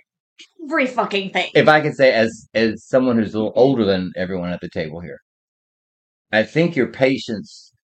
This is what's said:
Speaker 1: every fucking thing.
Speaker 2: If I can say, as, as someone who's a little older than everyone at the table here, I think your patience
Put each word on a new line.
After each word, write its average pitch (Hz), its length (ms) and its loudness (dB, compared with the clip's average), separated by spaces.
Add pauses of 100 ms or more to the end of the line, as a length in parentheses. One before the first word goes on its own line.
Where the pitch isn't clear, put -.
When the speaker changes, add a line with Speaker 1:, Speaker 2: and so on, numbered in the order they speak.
(640)
Speaker 1:
every 285 220 -2
fucking 196 440 -4
thing. 180 240 -4
Speaker 2:
If 147 140 4
I 156 120 6
can 147 140 -4
say, 131 180 4
as, 113 400 -2
as 110 320 -2
someone 127 320 2
who's 101 180 0
a 107 40 -2
little 107 160 -2
older 123 300 4
than 92 320 0
everyone 90 340 -6
at 87 100 -8
the 87 80 -12
table 82 320 -8
here, 71 200 -16 (1120)
I 110 100 2
think 170 340 0
your 123 120 0
patience 123 840 -4 (120)